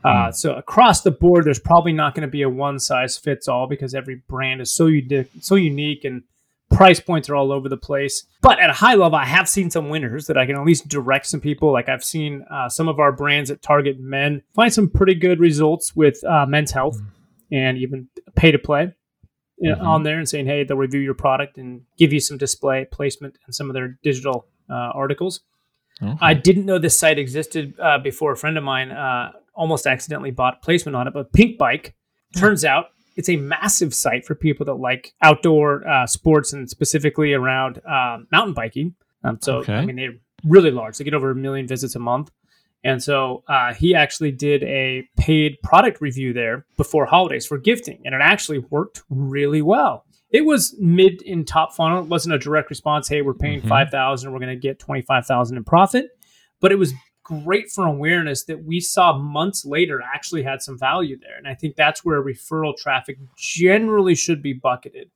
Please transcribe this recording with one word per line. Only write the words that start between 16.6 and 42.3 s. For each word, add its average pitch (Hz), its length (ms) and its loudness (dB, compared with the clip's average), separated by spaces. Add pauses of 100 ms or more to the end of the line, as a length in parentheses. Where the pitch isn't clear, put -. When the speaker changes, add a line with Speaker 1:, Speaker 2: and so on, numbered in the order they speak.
Speaker 1:
Health 135 280 -4
Speaker 2:
Mm. 104 60 -14 (460)
Speaker 1:
and 131 260 0
even 127 300 -8 (280)
Pay 160 180 6
to 143 40 2
Play, 151 340 -2 (680)
you 165 100 0
know, 151 60 0
Speaker 2:
Mm-hmm. - 120 -8
Speaker 1:
on 160 160 4
there 151 140 -2
and 156 100 -4
saying, 143 200 -4
"Hey, 143 160 0
they'll 139 120 -2
review 135 260 -2
your 135 120 -4
product 135 460 -2
and 123 220 -16 (180)
give 156 120 6
you 147 80 2
some 135 200 -6
display 135 520 -2
placement 143 540 -8
and 123 80 -14
some 139 160 -8
of 131 60 -10
their 127 260 -8
digital, 131 460 -4 (200)
uh, 131 60 -10 (220)
articles." 143 460 -6 (600)
Speaker 2:
Okay. 113 200 -6
Speaker 1:
I 160 120 6
didn't 185 320 4
know 185 140 0
this 160 180 0
site 156 220 2
existed, 143 600 -8
uh, 147 200 2
before 143 320 -4
a 127 60 -6
friend 156 200 -4
of 147 60 -6
mine, 131 280 -4
uh, 131 420 -6 (200)
almost 160 320 -4
accidentally 135 460 -8
bought 127 320 -4
placement 160 320 -2
on 127 120 -4
it, 135 60 -10
but 143 200 -10
Pink 226 260 4
Bike, 131 340 -4 (400)
Speaker 2:
Hmm. 175 60 -6
Speaker 1:
turns 185 260 2
out 151 220 0 (280)
it's 175 140 -6
a 175 80 2
massive 151 560 -4
site 123 320 -4
for 156 80 -8
people 147 320 -2
that 139 80 -6
like 123 480 -8
outdoor, 151 680 4
uh, 127 200 2
sports 156 440 2
and 135 160 -12
specifically 147 640 0
around, 131 560 -2
uh, 127 300 -2 (140)
mountain 190 240 0
biking. 131 400 -6 (280)
Um, 117 160 -4
so, 131 180 -4
Speaker 2:
Okay. 107 180 -4
Speaker 1:
I 135 100 0
mean, 127 120 -6
they're 127 180 -8 (280)
really 165 280 8
large. 110 260 -8
They 143 60 -12
get 147 100 -4
over 135 160 -2
a 127 60 -2
million 135 320 -6
visits 127 280 -6
a 120 40 -8
month. 123 320 -4 (520)